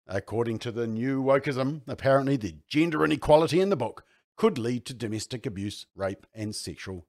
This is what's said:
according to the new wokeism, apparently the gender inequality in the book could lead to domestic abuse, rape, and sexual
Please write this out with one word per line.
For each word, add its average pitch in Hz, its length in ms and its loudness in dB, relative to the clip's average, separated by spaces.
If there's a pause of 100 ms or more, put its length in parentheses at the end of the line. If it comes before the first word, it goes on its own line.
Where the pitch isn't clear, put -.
according 110 540 -4
to 123 120 -6
the 117 140 -2
new 123 380 -2
wokeism, 135 640 2
apparently 135 500 2
the 92 200 -6 (100)
gender 156 360 2
inequality 151 560 4
in 190 100 2
the 196 60 2
book 117 300 -6 (320)
could 214 220 4
lead 120 260 -2
to - 80 -12
domestic 110 540 -6
abuse, 98 480 -8
rape, 98 380 -6
and 107 220 -8
sexual 90 540 -10